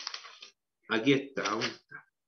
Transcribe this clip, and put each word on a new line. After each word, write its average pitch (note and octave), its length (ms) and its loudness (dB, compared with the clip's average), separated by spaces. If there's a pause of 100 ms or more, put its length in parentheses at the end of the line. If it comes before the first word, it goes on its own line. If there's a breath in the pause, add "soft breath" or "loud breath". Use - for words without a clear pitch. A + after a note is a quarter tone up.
(880)
Aquí A2+ 260 4
está, - 280 0
¿dónde A2 240 0
está? - 400 -14 (220)